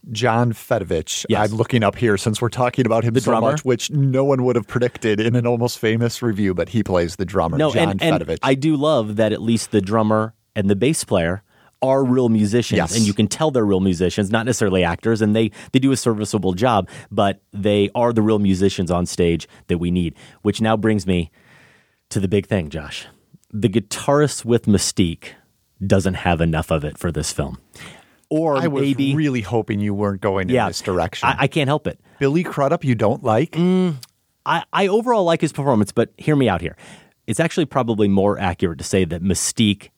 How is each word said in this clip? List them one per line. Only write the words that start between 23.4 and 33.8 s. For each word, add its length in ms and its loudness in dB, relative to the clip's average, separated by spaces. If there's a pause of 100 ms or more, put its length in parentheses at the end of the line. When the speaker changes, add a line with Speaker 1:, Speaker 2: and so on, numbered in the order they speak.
Speaker 2:
The 160 0
guitarist 760 -2
with 180 0
Mystique 680 0 (540)
doesn't 280 2
have 260 0
enough 300 0
of 120 0
it 140 -8
for 160 -6
this 180 -4
film. 280 -6 (720)
Or 280 0
Speaker 1:
I 80 -2
was 160 -2
Speaker 2:
maybe 320 0
Speaker 1:
really 260 0
hoping 400 -2
you 140 -2
weren't 260 -2
going 300 -2
in 40 2
Speaker 2:
Yeah, 140 2
Speaker 1:
this 140 -8
direction. 460 -2
Speaker 2:
I, 120 0
I 60 2
can't 220 -2
help 180 -2
it. 120 -8 (200)
Speaker 1:
Billy 240 2
Crudup, 420 -2
you 100 2
don't 300 0
like? 280 2
Speaker 2:
Mm, 440 0 (480)